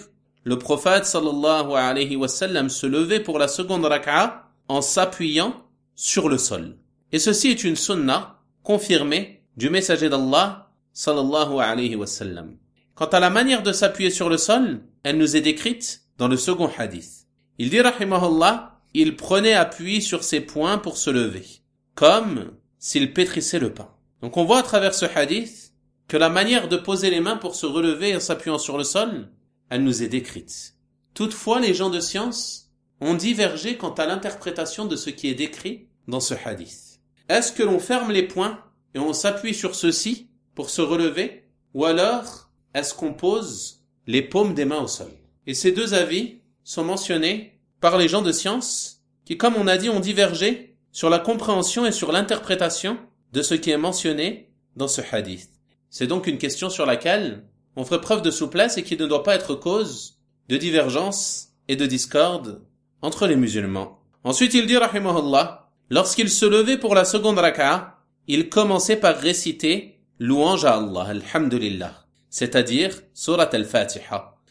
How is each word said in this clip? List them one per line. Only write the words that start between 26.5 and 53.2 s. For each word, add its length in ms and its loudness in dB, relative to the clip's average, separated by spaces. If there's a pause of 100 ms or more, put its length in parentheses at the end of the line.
de 80 0
poser 340 0
les 100 2
mains 160 -2
pour 200 -8
se 100 -6
relever 480 0
en 60 -2
s'appuyant 380 -4
sur 200 -6
le 60 -2
sol, 440 -2 (420)
elle 120 0
nous 200 2
est 60 -4
décrite. 640 -8 (400)
Toutefois, 440 -2
les 160 2
gens 160 -2
de 100 -4
science 720 -8 (280)
ont 140 0
divergé 600 -2
quant 180 -8
à 120 -2
l'interprétation 800 -6
de 100 -4
ce 160 -8
qui 180 -6
est 60 -2
décrit 540 -8 (180)
dans 140 -4
ce 140 -4 (100)
hadith. 560 -14 (280)
Est-ce 220 2
que 140 0
l'on 160 2
ferme 320 -2
les 100 2
poings 380 -4 (340)
et 60 -6
on 120 -2
s'appuie 420 -2
sur 200 -6
ceux-ci 560 -2 (240)
pour 160 -10
se 100 -4
relever, 680 -2 (260)
ou 100 0
alors 640 0 (240)
est-ce 200 -4
qu'on 200 -6
pose 680 -4 (240)
les 160 2
paumes 320 0
des 100 -2
mains 180 -2
au 40 -6
sol ? 240 -10 (360)
Et 80 -6
ces 180 2
deux 220 0
avis 460 0 (220)
sont 220 -6
mentionnés 760 -2 (200)
par 180 4
les 100 6
gens 140 2
de 100 0
science 720 -4 (220)
qui, 120 -8
comme 200 2
on 100 2
a 100 4
dit, 140 0
ont 100 0
divergé 760 0 (140)
sur 200 0
la 80 4
compréhension 640 0
et 80 2
sur 200 -2
l'interprétation 840 -2 (360)